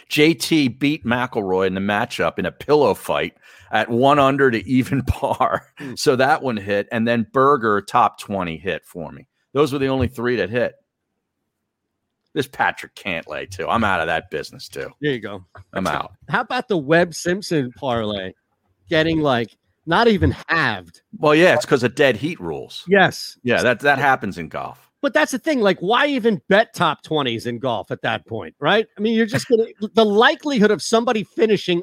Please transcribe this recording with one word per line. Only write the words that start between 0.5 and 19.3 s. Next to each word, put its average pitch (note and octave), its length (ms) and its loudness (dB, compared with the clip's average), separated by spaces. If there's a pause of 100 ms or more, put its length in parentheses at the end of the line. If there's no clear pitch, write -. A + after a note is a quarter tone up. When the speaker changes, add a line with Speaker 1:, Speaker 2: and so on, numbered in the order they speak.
Speaker 1:
beat C#3+ 360 -4
McIlroy A2+ 600 0
in F#2 60 -2
the F#2+ 80 -4
matchup G2+ 580 -2
in F#2 60 -2
a E2 60 -2
pillow C#3 420 2
fight D#2 420 -4 (360)
at G#2+ 180 0
one C#3 300 4
under C3+ 320 4
to G#2+ 160 -4
even C3 360 0
<laughs> - 40 -8
par. - 600 -2 (100)
Speaker 2:
Hmm. C3 180 -14
Speaker 1:
So C#3 220 2
that C#3 240 2
one B2+ 160 -4
hit, G2+ 340 -2
and A#2 160 -2
then A#2 240 0
Berger B2 500 2
top A2 380 0
twenty F2+ 380 -6
hit F2 280 -6
for D#2 280 -14
me. - 140 -20 (260)
Those C#3 180 2
were C#3+ 80 -4
the C3+ 80 0
only C3 220 0
three B2 260 -2
that F#2+ 140 -2
hit. A#2 260 -2 (1600)
This C#3+ 140 -2
Patrick - 480 -4
Cantlay, D#2+ 540 -8
too. E2+ 180 -8
I'm A2 160 0
out F#2+ 180 0
of D#2+ 60 -2
that D#2+ 220 -4
business, C2+ 400 -10
too. C2+ 220 -12 (100)
Speaker 2:
There D3 100 -2
you B2 80 -4
go. G2+ 260 -14 (280)
Speaker 1:
I'm F#2 140 -4
out. D2 260 -6 (160)
Speaker 2:
How G3+ 120 -2
about B3+ 260 -6
the G3+ 100 -2
Webb D#3+ 380 0
Simpson E3+ 600 -4
parlay G#2+ 580 -4 (540)
getting, D#3+ 340 2
like, B2 360 0 (300)